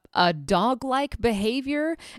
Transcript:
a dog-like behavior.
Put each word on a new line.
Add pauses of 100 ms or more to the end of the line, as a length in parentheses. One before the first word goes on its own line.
(140)
a
dog-like
behavior. (240)